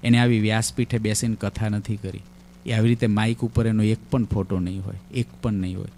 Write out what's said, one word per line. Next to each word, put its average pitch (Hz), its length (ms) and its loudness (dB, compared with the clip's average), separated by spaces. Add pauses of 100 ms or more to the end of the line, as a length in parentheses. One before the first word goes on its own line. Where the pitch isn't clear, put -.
એને 120 160 6
આવી 120 200 4
વ્યાસપીઠે 110 580 0
બેસીને 107 420 0
કથા 104 300 -4
નથી 104 280 -4
કરી, 95 220 -10 (460)
એ 117 80 -2
આવી 113 160 4
રીતે 117 180 2
માઇક 110 320 2
ઉપર 113 280 0
એનો 110 160 2
એક 110 140 4 (140)
પણ 123 140 2
ફોટો 95 340 -2
નહીં 92 260 -4
હોય, 98 100 -8 (180)
એક 120 140 -2 (140)
પણ 113 120 -2
નહીં 92 240 -4
હોય. 98 100 -8 (100)